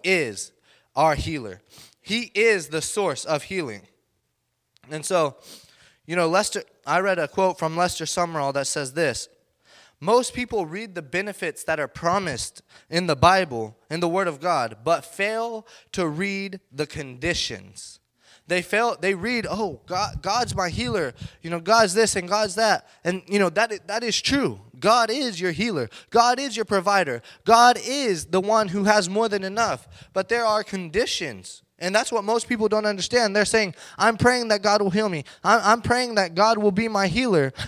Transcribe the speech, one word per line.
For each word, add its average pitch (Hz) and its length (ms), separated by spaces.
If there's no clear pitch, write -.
is 151 480
our 151 200
healer. 123 460
He 220 320
is 202 360
the 156 120
source 175 440
of 151 180
healing. 135 380
And 156 160
so, 160 300
you 165 100
know, 170 140
Lester, 196 340
I 165 160
read 190 180
a 151 80
quote 185 320
from 160 160
Lester 170 300
Sumrall 156 480
that 135 140
says 135 260
this, 143 340
"Most 233 340
people 226 320
read 190 300
the 175 60
benefits 180 640
that 156 160
are 135 80
promised 170 720
in 175 180
the 147 100
Bible, 135 600
in 160 100
the 175 80
Word 180 220
of 143 100
God, 135 460
but 156 180
fail 220 640
to 175 160
read 196 540
the 139 160
conditions." 123 1120
They 180 160
fail, 220 360
they 190 140
read, 214 360
"Oh, 185 360
God, 185 360
God's 220 340
my 180 140
healer. 190 440
You 165 100
know, 170 100
God's 208 320
this 214 240
and 180 100
God's 202 280
that." 214 340
And, 180 240
you 202 120
know, 185 120
that, 208 360
that 220 160
is 220 160
true. 196 400
God 220 320
is 240 300
your 180 120
healer. 160 380
God 240 280
is 254 200
your 220 80
provider. 180 560
God 233 360
is 226 440
the 180 160
one 208 280
who 196 160
has 208 220
more 214 220
than 196 140
enough. 190 440
But 190 160
there 233 160
are 214 200
conditions. 165 960
And 185 160
that's 233 160
what 208 140
most 226 240
people 220 180
don't 214 180
understand. 208 500
They're 208 100
saying, 214 300
"I'm 214 200
praying 240 320
that 208 140
God 208 180
will 196 80
heal 214 180
me. 160 160
I'm, 214 180
I'm 220 180
praying 240 340
that 175 200
God 220 220
will 208 140
be 226 180
my 196 180
healer." 180 460